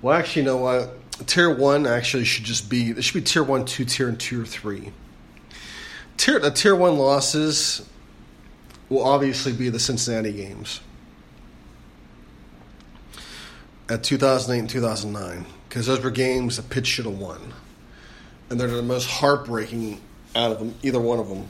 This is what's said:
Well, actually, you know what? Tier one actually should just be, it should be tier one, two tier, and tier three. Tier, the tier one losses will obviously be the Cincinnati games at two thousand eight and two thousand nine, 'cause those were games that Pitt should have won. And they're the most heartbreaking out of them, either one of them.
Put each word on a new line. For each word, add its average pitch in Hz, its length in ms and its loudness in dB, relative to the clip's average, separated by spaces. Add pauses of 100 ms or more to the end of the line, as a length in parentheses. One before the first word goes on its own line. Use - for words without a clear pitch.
Well, 143 180 4
actually, 160 240 0
you 135 40 4
know 131 100 2
what? 127 400 0 (300)
Tier 170 280 4
one 139 320 4
actually 120 380 2
should 113 200 0
just 107 260 -4
be, 120 220 2
it 117 120 -4
should - 80 0
be 180 80 0
tier 156 220 2
one, 131 240 2
two - 180 -4
tier, 123 240 0
and 117 100 -4
tier 120 280 -4
three. 101 460 -8 (1200)
Tier, 269 220 4
the 143 120 4
tier 202 240 6
one 175 220 6
losses 143 880 2 (1000)
will 131 160 2
obviously 135 480 2
be 123 160 -2
the 117 100 -4
Cincinnati 113 540 -2
games 101 480 -10 (3000)
at 113 120 -2
two - 140 0
thousand 131 380 4
eight 120 60 0
and 107 100 -6
two 131 100 -2
thousand 104 320 -2
nine, 90 320 -10 (240)
'cause 120 160 -4
those 131 160 2
were 123 100 -2
games 127 460 0
that - 140 -10
Pitt 127 160 -2
should - 180 0
have 101 140 -6
won. 87 340 -12 (960)
And 123 100 -4
they're 123 100 0
the 120 140 -2
most 123 280 -2
heartbreaking 117 880 0 (340)
out 117 180 2
of 107 60 -2
them, 110 240 -6
either 127 180 0
one 117 180 0
of 104 100 -4
them. 98 220 -10